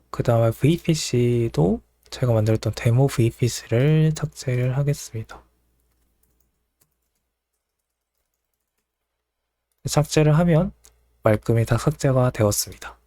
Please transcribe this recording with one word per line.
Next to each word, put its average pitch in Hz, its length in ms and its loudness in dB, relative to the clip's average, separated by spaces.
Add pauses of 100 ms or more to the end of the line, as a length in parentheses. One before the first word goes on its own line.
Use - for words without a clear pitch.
그 - 140 -6
다음에 117 280 2
브이피씨도 135 1300 0 (300)
제가 123 220 -2
만들었던 110 420 0
데모 123 320 2
브이피씨를 135 1080 0
삭제를 127 600 -4
하겠습니다. 139 640 -6 (4000)
삭제를 151 520 2
하면 175 340 2 (520)
말끔히 113 420 2
다 117 120 0
삭제가 131 540 0
되었습니다. - 760 -4